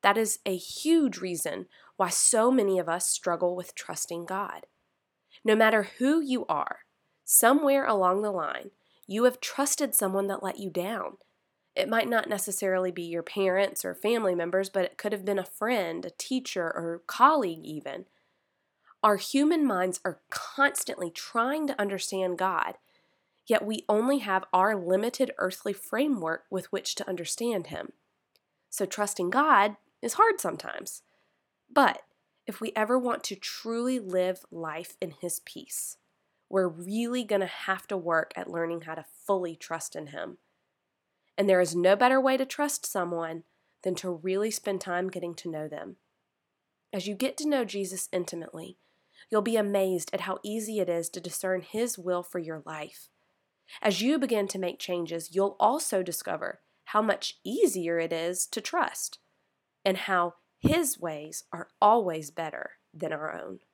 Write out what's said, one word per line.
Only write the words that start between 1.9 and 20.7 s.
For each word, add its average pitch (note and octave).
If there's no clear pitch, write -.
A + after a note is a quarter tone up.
why F3+
so A#3
many G3+
of E3
us F3
struggle F3
with F3+
trusting E3+
God. F#3
No G#3+
matter A3
who D4
you B3+
are, -
somewhere C#4
along F#3+
the G#3+
line, F3+
you G#3+
have B3
trusted -
someone G3
that G3
let F#3+
you G3
down. F3+
It -
might -
not A3+
necessarily F#3+
be E3+
your E3+
parents F#3+
or F3+
family G#3+
members, F3
but F#3+
it -
could G#3
have G3+
been G3
a F#3
friend, F3+
a F3
teacher, B3+
or E3+
colleague A3+
even. D3+
Our G#3
human D4+
minds F#3
are F3
constantly -